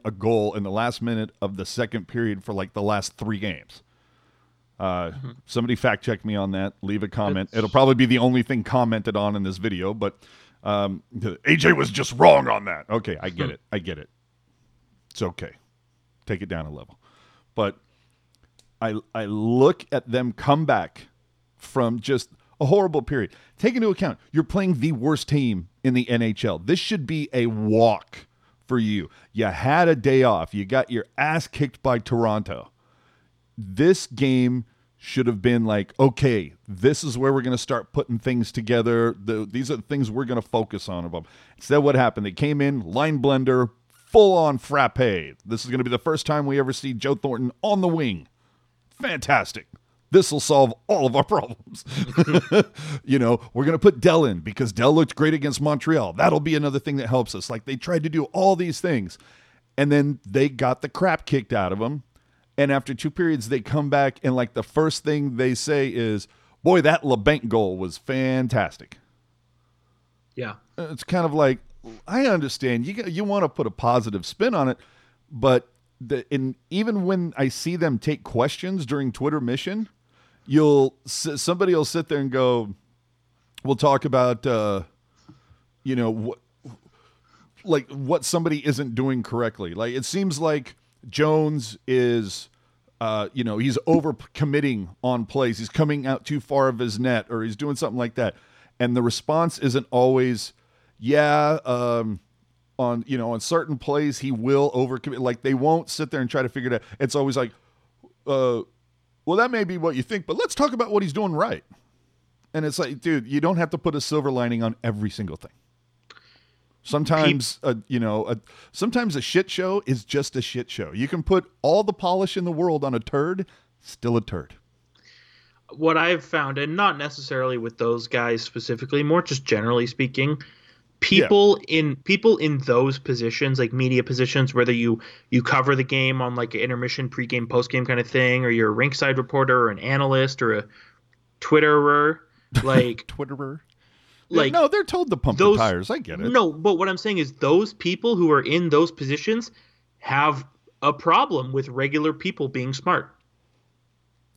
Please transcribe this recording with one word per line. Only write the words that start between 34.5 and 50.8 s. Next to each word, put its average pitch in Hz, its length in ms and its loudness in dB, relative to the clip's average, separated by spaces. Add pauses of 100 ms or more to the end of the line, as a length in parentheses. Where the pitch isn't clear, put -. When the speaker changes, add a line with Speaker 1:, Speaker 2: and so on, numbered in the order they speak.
Speaker 1:
should - 280 -2
have 110 160 0
been 120 240 2
like, 104 340 -2
"Okay, 123 540 2 (140)
this 107 360 2
is 123 140 -6
where 135 160 2
we're 135 80 0
gonna 123 160 -2
start 117 340 -6
putting 123 280 -4
things 123 320 -2
together. 117 680 0
The, 107 300 -4
these 123 220 -6
are 131 60 -4
the 107 40 -10
things 135 300 -2
we're 123 140 -4
gonna 117 180 -4
focus 110 440 -4
on." 87 240 -8 (440)
Instead, 143 240 0
what 143 160 4
happened? 113 320 2
They 95 40 -6
came 143 300 -2
in, 139 200 0
line 135 380 -2
blender, 131 520 2 (200)
full-on 175 680 6
frappe. 139 380 0 (460)
This 110 220 -6
is 123 60 -12
gonna 127 120 0
be 120 60 -4
the 120 80 2
first 156 300 -2
time 147 180 0
we 139 140 0
ever 131 140 0
see 135 200 -6
Joe 135 220 -2
Thornton 123 360 -4 (120)
on 202 180 2
the 180 60 2
wing. 156 400 -2 (760)
Fantastic. - 680 -2 (420)
This 180 220 6
will 147 80 -2
solve 135 340 4 (140)